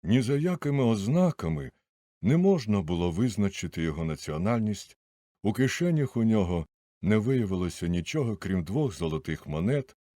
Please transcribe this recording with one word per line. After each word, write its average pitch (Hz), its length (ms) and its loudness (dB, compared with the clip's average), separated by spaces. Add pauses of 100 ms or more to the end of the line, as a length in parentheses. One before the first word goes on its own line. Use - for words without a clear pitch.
Ні 120 200 4
за 131 140 0
якими 147 480 0
ознаками 107 840 0 (520)
не 120 140 4
можна 139 460 2
було 87 280 0
визначити 98 720 -2
його 80 220 -2
національність, 98 920 -4 (440)
у 104 100 0
кишенях 143 640 0
у 113 80 2
нього 92 420 2 (360)
не 104 140 4
виявилося 98 720 0
нічого, 104 480 -2
крім 90 280 -2
двох 110 300 -2
золотих 80 520 -4
монет 95 500 -2 (200)